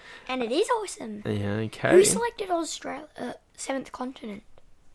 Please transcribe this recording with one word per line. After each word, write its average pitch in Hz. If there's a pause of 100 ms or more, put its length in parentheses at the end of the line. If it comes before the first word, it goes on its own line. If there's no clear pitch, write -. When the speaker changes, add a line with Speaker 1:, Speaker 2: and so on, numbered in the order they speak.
(280)
Speaker 1:
And 262
it 220
is 370 (120)
awesome. 220
Speaker 2:
Yeah, 101 (120)
okay. -
Speaker 1:
Who 359
selected 453
Australia, 294 (100)
uh, 247 (240)
Seventh -
Continent? 247 (500)